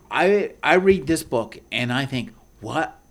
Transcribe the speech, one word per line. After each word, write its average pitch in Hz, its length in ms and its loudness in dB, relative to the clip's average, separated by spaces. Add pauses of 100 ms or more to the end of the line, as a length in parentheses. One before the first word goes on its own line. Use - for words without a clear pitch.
(100)
I, 180 420 2 (100)
I 151 120 4
read 185 340 4
this 160 160 0
book 113 340 -4 (140)
and 120 200 -4
I 135 140 -2
think, 127 260 -8 (280)
"What 123 360 -6 (140)